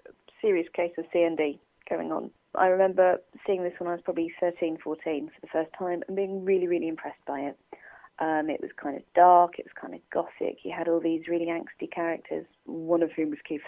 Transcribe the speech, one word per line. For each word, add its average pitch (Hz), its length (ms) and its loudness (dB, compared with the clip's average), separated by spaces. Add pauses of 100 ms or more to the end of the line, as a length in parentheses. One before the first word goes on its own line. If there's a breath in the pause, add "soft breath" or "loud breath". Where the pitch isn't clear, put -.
a - 40 -20 (300)
serious 180 300 2
case 175 280 -2
of 165 140 -8
C 175 100 4
N 165 140 2
D 147 240 -2 (280)
going 165 220 -4
on. - 200 -4 (260)
I 190 100 4
remember 185 540 4 (260)
seeing 185 160 0
this 175 160 -6
when 175 100 -6
I 175 40 -2
was 175 100 -6
probably 165 280 -2 (100)
thirteen, 170 380 0
fourteen 156 500 -6
for - 140 -20
the - 60 -18
first 160 260 -4
time 180 340 -4
and 190 80 -6
being 190 280 -4
really, 185 220 2
really 170 220 0
impressed 160 380 -10
by 139 140 -6
it. 139 180 -8 (600 loud breath)
Um, 156 320 0
it - 100 -4
was - 160 -8
kind 139 200 -8
of - 180 -16
dark, 175 440 8
it - 60 -10
was - 80 -20
kind - 220 -14
of 180 60 -16 (100)
gothic. - 540 -4
You 185 80 -8
had 170 160 -4
all 170 120 2
these 165 280 -2
really 170 180 -2
angsty - 440 -8
characters, 165 540 -6 (220)
one 165 360 0
of 160 100 -2
whom 156 180 -4
was 147 80 -8 (100)
Kiefer 147 200 -6